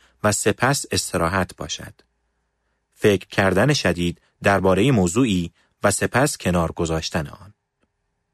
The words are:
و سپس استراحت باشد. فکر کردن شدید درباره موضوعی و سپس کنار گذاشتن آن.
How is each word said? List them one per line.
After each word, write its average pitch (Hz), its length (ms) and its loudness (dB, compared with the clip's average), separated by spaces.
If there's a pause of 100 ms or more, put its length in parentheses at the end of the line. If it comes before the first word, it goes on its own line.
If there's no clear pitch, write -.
(240)
و 104 80 4
سپس 123 580 0
استراحت 90 640 -2
باشد. - 380 -12 (1000)
فکر 101 320 2
کردن 98 460 2
شدید 87 480 -2 (220)
درباره 95 480 2
موضوعی 92 600 2 (300)
و 104 80 2
سپس 120 460 0
کنار 87 360 -2
گذاشتن 80 540 -4
آن. - 280 -18 (800)